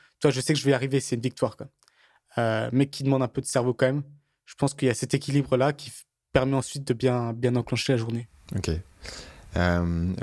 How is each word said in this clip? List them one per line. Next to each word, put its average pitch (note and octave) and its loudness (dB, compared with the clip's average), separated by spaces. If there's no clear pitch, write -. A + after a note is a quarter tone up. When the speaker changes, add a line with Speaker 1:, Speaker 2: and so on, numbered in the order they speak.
Speaker 1:
Toi, D3 4
je C3 0
sais D#3+ 0
que D3 0
je B2 -6
vais C#3 4
y C3+ 6
arriver, C3 0
c'est - -4
une A#2 -4
victoire, B2 -4
quoi. - -14
Euh, A2+ 0
mais C3+ 4
qui - -8
demande C3+ 2
un B2 0
peu C3+ -6
de B2+ -6
cerveau B2 2
quand C3 4
même. C#3+ 0
Je - -20
pense C#3 0
qu'il C3 0
y - 4
a A#2 2
cet - -2
équilibre-là C3+ 2
qui - -16
f-, - -18
permet C3+ 4
ensuite C3+ -4
de B2+ 2
bien, A#2+ 0
bien A#2+ 0
enclencher A#2+ 0
la A#2 2
journée. A#2 -6
Speaker 2:
Ok. F#2+ -2
Euh, F2 2